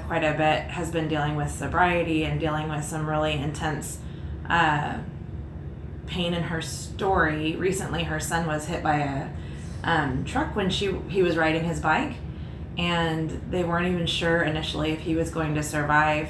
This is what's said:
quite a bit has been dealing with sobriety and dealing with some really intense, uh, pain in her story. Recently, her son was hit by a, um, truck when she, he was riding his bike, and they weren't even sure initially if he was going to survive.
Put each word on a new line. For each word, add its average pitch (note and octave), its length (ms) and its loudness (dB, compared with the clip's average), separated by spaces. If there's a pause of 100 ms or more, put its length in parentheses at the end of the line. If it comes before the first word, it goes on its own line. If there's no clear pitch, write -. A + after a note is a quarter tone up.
quite D#3+ 160 0
a D3+ 80 4
bit D#3 400 2
has E3 200 -4
been D#3+ 160 0
dealing D3+ 280 0
with D3 160 0
sobriety E3 720 2
and D3 160 0
dealing D#3 300 0
with D3+ 160 -2
some D#3 220 -2
really D#3 260 2
intense, D3 640 -2 (520)
uh, D3+ 500 2 (1080)
pain F3 260 -2
in E3 100 0
her D#3+ 180 -2
story. D#3+ 920 0
Recently, E3+ 480 0
her D#3 160 -2
son E3+ 280 0
was D3+ 180 -2
hit E3+ 160 -4
by D3+ 180 2
a, C#3 300 -2 (540)
um, C#3+ 400 2
truck D4 320 -2
when G3 140 2
she, G3 240 0 (160)
he F#3+ 120 2
was E3+ 140 4
riding D#3+ 300 2
his D#3+ 140 -2
bike, F#3+ 340 2 (640)
and E3 520 0 (200)
they F3+ 140 0
weren't E3+ 240 2
even F3 180 2
sure E3+ 380 2
initially D#3 480 0
if D#3 100 -2
he E3 140 0
was D#3+ 140 2
going D3+ 260 0
to D3+ 60 0
survive. D3+ 680 4